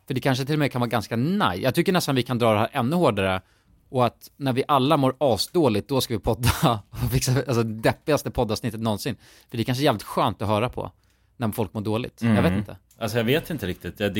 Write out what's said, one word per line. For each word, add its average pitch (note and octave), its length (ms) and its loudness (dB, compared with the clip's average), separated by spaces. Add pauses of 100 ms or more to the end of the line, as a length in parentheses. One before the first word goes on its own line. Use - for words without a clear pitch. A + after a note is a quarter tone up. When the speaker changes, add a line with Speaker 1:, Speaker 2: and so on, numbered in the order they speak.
Speaker 1:
för - 60 -8
det B2+ 80 -2
kanske C3+ 240 0
till D3+ 100 -2
och D3+ 40 0
med C#3+ 120 0
kan B2 100 -4
vara A#2+ 80 -2
ganska A#2 260 -4
nice. C#3 400 0
Jag A#2+ 200 -2
tycker F3 160 2
nästan D3+ 240 0
vi B2 80 2
kan B2 160 -4
dra A2+ 140 4
det G#2 60 4
här A#2 120 0
ännu C3+ 240 -2
hårdare, G2 460 2 (480)
och B2 160 2
att - 320 -6
när C3+ 160 -2
vi C3+ 140 0
alla C#3+ 300 4
mår C3+ 220 2
asdåligt, B2 720 2
då C3 120 0
ska - 120 -4
vi G#2 60 -4
podda A#2+ 300 0 (360)
<laughs> - 40 -20
och A#2 220 -4
fixa, C3 200 0
alltså, B2 320 2
det A2 180 -4
deppigaste C3 500 0
poddavsnittet A2 500 -2
någonsin. A2 340 -2 (340)
För B2 80 -6
det A2+ 60 0
är - 20 0
kanske C3 180 0
jävligt B2 200 2
skönt C3 380 -2
att G2+ 60 0
höra G#2+ 220 2
på G2 220 -8 (460)
när A2 140 -2
folk G#2+ 220 -6
mår A2 80 -6
dåligt. G#2+ 400 -4
Jag A#2 80 2
vet G#2+ 160 4
Speaker 2:
Mm. - 140 2
Speaker 1:
inte. G2+ 180 -8 (220)
Speaker 2:
Alltså, A2+ 180 -4
jag A#2 80 2
vet C#3+ 240 0
inte C#3+ 180 -6
riktigt. F2 320 -8
Ja, G#2 100 0
det F#2+ 100 0